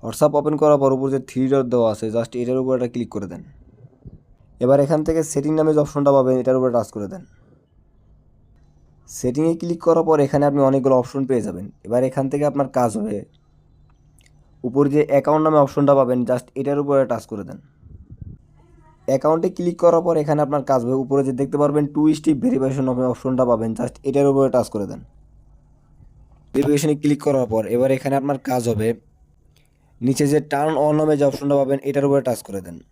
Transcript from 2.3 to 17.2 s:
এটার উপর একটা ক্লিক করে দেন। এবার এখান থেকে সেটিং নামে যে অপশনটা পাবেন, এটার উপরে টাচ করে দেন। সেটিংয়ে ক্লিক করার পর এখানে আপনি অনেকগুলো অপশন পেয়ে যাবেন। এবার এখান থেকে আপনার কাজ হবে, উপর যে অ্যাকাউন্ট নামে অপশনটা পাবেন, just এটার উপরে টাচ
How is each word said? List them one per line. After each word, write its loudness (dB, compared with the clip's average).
এটার -2
উপর -2
একটা -4
ক্লিক -6
করে -8
দেন। -16
এবার 6
এখান 0
থেকে 0
সেটিং -4
নামে 4
যে 2
অপশনটা 0
পাবেন, 4
এটার 2
উপরে 0
টাচ -2
করে -8
দেন। -14
সেটিংয়ে 0
ক্লিক -6
করার 4
পর 6
এখানে 0
আপনি 0
অনেকগুলো 2
অপশন -6
পেয়ে 0
যাবেন। -10
এবার 0
এখান -4
থেকে -2
আপনার -2
কাজ 2
হবে, -6
উপর 0
যে 2
অ্যাকাউন্ট 2
নামে 4
অপশনটা 2
পাবেন, 2
just -2
এটার -2
উপরে 2
টাচ -4